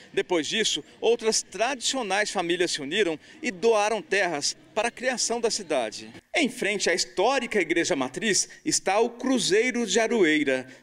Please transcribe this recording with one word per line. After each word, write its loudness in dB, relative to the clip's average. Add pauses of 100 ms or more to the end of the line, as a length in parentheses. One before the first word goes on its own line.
(120)
Depois 0
disso, -2 (160)
outras 2
tradicionais -2
famílias 0
se -6
uniram -2 (240)
e -2
doaram 2
terras -2 (160)
para 0
a -2
criação -2
da 0
cidade. -4 (240)
Em 2
frente -2
à 4
histórica 0
Igreja 0
Matriz -2 (160)
está 0
o 2
Cruzeiro 2
de 2
Aroeira, 2 (140)